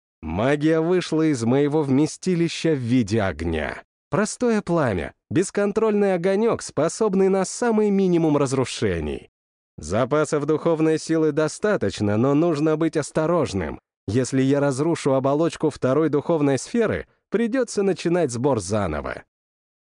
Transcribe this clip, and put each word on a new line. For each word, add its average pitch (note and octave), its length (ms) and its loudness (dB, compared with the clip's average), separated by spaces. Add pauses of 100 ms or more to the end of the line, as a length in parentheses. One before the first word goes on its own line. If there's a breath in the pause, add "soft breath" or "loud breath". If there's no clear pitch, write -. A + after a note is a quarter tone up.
(220)
Магия C#3+ 600 0
вышла E3 420 0
из C#3+ 200 0
моего C#3 380 2
вместилища D#3+ 920 0
в D3 40 0
виде A2+ 460 0
огня. D#2+ 580 -4 (300)
Простое G#3+ 500 0
пламя, A2+ 520 -2 (160)
бесконтрольный G3+ 840 0
огонек, G3 460 0
способный F#3+ 680 0
на F#3+ 160 2
самый G#3+ 460 0
минимум F3 440 4
разрушений. A#2 960 -2 (480)
Запасов C3 680 -2
духовной D#3+ 540 0
силы D#3 320 0
достаточно, C#3+ 840 0
но C3 160 2
нужно D#3 420 2
быть D#3+ 220 -2
осторожным. C3+ 840 -2 (300)
Если B2+ 320 0
я C3+ 180 2
разрушу C#3+ 540 0
оболочку C#3+ 560 0
второй C#3+ 400 0
духовной C#3+ 500 0
сферы, E3 480 -2 (220)
придется A3+ 540 0
начинать E3+ 480 0
сбор A#2+ 280 0
заново. E2+ 640 -4 (580)